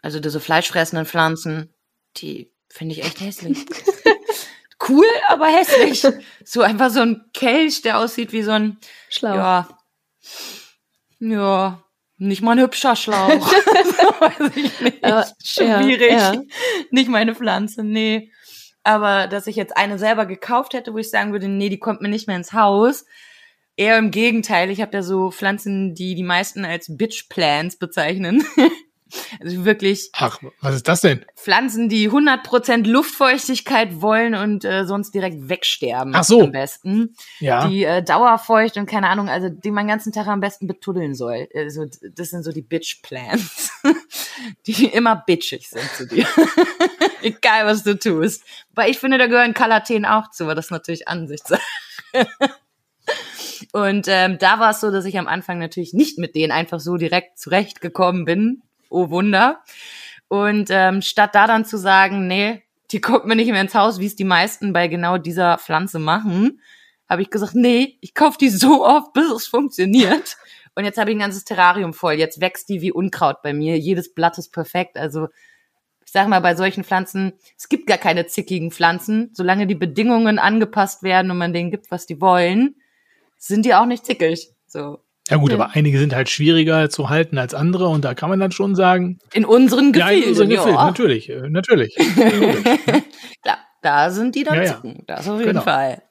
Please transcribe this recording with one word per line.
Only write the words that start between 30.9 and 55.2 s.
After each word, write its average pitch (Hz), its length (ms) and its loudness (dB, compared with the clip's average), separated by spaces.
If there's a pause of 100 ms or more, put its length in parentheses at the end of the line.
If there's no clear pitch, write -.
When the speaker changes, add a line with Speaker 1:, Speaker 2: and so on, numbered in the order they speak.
Speaker 3:
denn? 143 240 2 (100)
Speaker 1:
Pflanzen, 220 540 0
die 214 180 2
hundert 277 360 2
Prozent 233 440 0
Luftfeuchtigkeit 247 1120 0
wollen 220 340 2
und, 202 280 -4
äh, 190 220 -2
sonst 202 280 -6
direkt 160 360 -6
wegsterben 131 680 -4
Speaker 3:
Ach 175 80 2
so. 214 200 8
Speaker 1:
am 143 100 2
besten. 190 600 -4 (280)
Speaker 3:
Ja. 160 260 0
Speaker 1:
Die, 196 160 -2
äh, 170 180 0
dauerfeucht 226 760 2
und 202 80 -6
keine 196 240 -2
Ahnung, 202 180 -2
also 180 220 -4
die 170 200 -10
man 208 140 -2
den 214 60 -4
ganzen 214 240 -4
Tag 214 140 -6
am 202 120 -2
besten 202 260 -6
betuddeln 180 480 -6
soll. 120 400 -8
Also 151 340 -8
d-, 101 280 -20
das 170 140 -12
sind 170 140 -10
so 156 100 -10
die 151 80 -10
Bitch 160 400 -8
Plants, 170 720 -8 (100)
<laughs> - 840 -6
die 220 200 2
immer 226 320 2
bitchig - 500 -4
sind 139 300 -12
zu 123 100 -10
dir. - 180 2 (500)
<laughs> 359 460 -2
Egal, 220 440 2
was 208 180 0
du 202 160 0
tust. 175 460 -2 (280)
Weil 226 180 2
ich - 80 -4
finde, 262 180 0
da 247 100 4
gehören 240 260 2
Kalateen 226 520 0
auch 214 260 0
zu, 170 140 -8
aber 156 100 -4
das 160 120 -8
ist - 40 -12
natürlich 165 380 -10
Ansichtssache. 156 500 -4 (540)
<laughs> 254 120 2 (1500)
Und, 202 340 0
ähm, 185 320 2
da 202 200 4
war 220 120 4
es 214 80 -4
so, 214 120 0
dass 190 140 -2
ich 196 140 -6
am - 80 -6